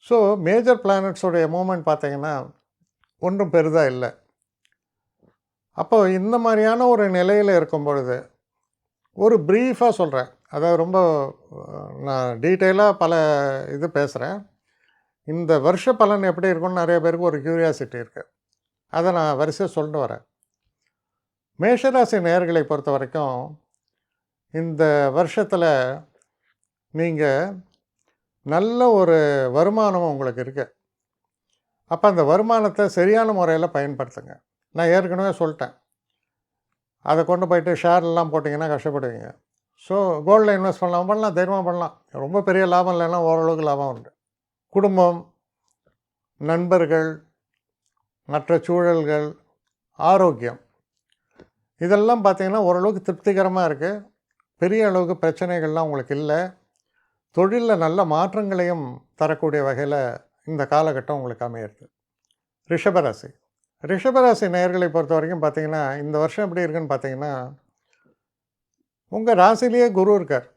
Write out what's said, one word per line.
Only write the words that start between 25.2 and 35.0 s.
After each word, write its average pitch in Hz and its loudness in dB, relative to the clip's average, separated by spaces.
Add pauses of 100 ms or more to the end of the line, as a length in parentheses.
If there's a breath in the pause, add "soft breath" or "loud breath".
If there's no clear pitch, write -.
நீங்க 160 -2 (1200)
நல்ல 202 0 (100)
ஒரு 185 4 (360)
வருமானம் 185 0
உங்களுக்கு 131 -6
இருக்கு. 135 -8 (1300)
அப்ப 165 -4
அந்த 175 2
வருமானத்தை 208 2
சரியான 214 2
முறையில 170 0
பயன்படுத்துங்க. 139 -8 (400)
நான் 165 0
ஏற்கனவே 185 2